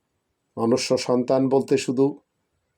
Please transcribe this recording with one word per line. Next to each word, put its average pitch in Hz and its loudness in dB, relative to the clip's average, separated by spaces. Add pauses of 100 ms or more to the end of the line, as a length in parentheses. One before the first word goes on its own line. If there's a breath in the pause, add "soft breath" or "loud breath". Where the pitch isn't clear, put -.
(580)
মনুষ্য 117 0
সন্তান 131 0
বলতে 135 2
শুধু 135 -2 (580)